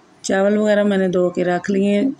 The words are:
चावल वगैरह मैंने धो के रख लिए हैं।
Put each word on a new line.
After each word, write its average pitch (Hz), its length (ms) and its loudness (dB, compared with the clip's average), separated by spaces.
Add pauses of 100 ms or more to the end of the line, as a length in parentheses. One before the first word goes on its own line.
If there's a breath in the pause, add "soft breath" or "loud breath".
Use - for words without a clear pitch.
(240)
चावल 202 340 0
वगैरह 208 280 2
मैंने 196 240 0
धो 180 200 0
के 180 140 -4
रख 175 260 -2
लिए 196 200 0
हैं। 202 180 0 (120)